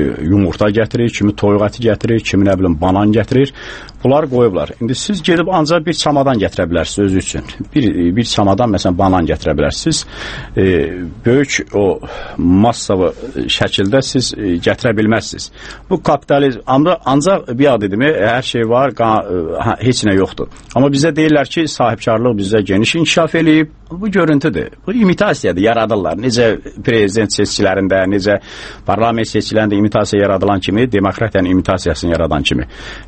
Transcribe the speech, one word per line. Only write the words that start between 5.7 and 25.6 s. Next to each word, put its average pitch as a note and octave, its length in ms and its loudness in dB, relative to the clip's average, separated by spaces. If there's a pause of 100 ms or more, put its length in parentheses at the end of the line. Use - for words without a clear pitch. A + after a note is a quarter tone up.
bir E3+ 80 -2
çamadan C#3 420 2
gətirə F#2+ 320 0
bilərsiniz E2+ 380 0
özü F#2+ 120 2
üçün. - 260 -4 (320)
Bir, F2+ 400 2
bir A#2 80 0
çamadan, G#2+ 520 2
məsələn, F2+ 220 0
banan F#2 280 2
gətirə D2+ 300 -2
bilərsiniz. D2 500 -2 (520)
E, G2 60 4 (640)
böyük C3+ 500 0
o G2 240 0 (380)
massalı F#2 760 2 (340)
şəkildə G#2+ 560 0
siz, - 340 -2
e, F#2 220 -2
gətirə A2 380 0
bilməzsiniz. A2 540 -2 (380)
Bu F#3 140 -2
kapitalizm, C#3 640 0
ancaq, D3+ 380 2
ancaq D3 540 0
bir C#3+ 140 4
ad G#2+ 140 0
idimi, A#2 240 0
hər A#2 320 0
şey A#2 260 -2
var, B2+ 220 2
qa-, A2 320 0
e, F#2 220 -4 (240)
hə, - 80 -2 (100)
heç B2 220 0
nə F#2+ 100 2
yoxdur. - 320 -4 (240)
Amma C#3 160 2
bizə C#3+ 240 0
deyirlər D3+ 320 2
ki, E3 240 -2
sahibkarlıq A2+ 720 0
bizdə G#2 180 2
geniş G2 340 2
inkişaf E3 440 2
eləyib. D#3 320 2 (220)
Bu G3 180 -6
görüntüdür. D#3 580 0 (180)
Bu F#3+ 60 -4
imitasiyadır, E3+ 680 2